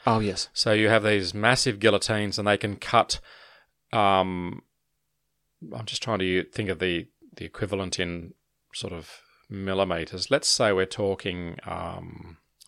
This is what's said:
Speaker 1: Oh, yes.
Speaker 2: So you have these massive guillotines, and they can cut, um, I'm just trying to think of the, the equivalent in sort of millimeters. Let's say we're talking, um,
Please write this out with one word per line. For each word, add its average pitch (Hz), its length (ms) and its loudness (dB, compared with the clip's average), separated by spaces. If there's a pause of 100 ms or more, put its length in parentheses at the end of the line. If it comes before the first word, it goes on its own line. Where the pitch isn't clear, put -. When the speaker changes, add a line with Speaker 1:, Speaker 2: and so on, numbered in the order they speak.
Speaker 1:
Oh, 113 120 6
yes. 101 340 -2
Speaker 2:
So - 200 2
you 107 160 4
have 110 160 6
these 101 300 2
massive 113 440 2
guillotines, 104 600 2
and 104 100 -2
they 104 80 4
can 101 200 -2
cut, - 440 2 (720)
um, 95 680 2 (1120)
I'm 117 120 -10
just - 160 -8
trying 110 180 -2
to 92 240 2
think 104 240 -6
of 90 100 -4
the, 87 280 -2 (300)
the - 80 -12
equivalent 95 540 -4
in 87 360 -6 (400)
sort 95 180 -10
of 82 280 -14 (280)
millimeters. 95 800 -2
Let's 139 180 2
say 110 240 4
we're 95 140 2
talking, 90 800 -4
um, 87 720 -10 (300)